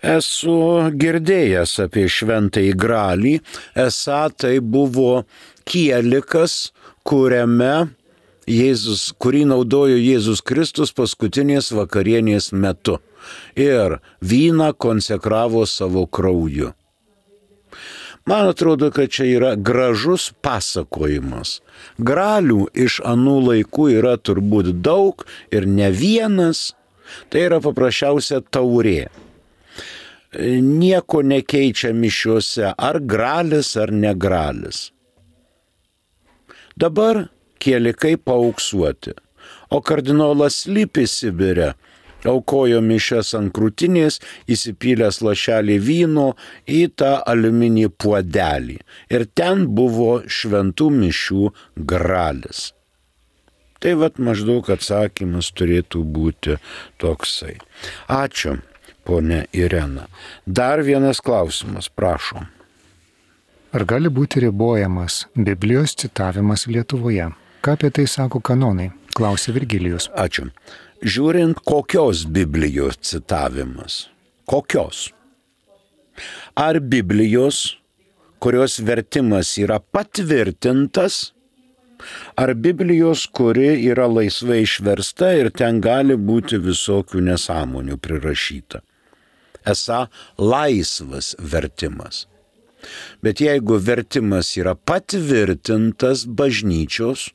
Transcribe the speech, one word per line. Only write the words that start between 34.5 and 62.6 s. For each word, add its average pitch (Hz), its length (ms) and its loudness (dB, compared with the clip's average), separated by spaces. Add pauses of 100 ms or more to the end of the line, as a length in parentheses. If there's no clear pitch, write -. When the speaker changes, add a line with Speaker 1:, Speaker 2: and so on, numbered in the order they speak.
Speaker 1:
Dabar 202 580 0 (300)
kielikai 127 560 2
paauksuoti. 113 1000 -2 (500)
O 143 140 0
kardinolas 147 880 0
Lipi 196 400 0
Sibire 87 640 0 (520)
aukojo 123 580 2
mišias 110 520 0
ant 104 200 -4
krūtinės, 156 640 0 (280)
įsipylęs 113 760 0
lašelį 104 560 2
vyno 151 500 2 (340)
į 160 260 2
tą 139 320 0
aliuminį 117 680 2
puodelį. 85 880 -2 (320)
Ir 117 160 0
ten 180 420 0
buvo 117 560 2
šventų 101 640 0
mišių 101 640 0 (220)
gralis. 85 960 -4 (1080)
Tai 175 160 0
vat 156 240 0
maždaug 117 480 0
atsakymas 95 880 -2
turėtų 85 480 0
būti 78 560 -2 (400)
toksai. - 640 -6 (500)
Ačiū, 131 480 -4 (480)
ponia 82 380 0 (100)
Irena. 85 540 -2 (380)
Dar 127 360 0
vienas 135 400 2
klausimas, 98 640 -2
prašom. 82 640 -4 (1200)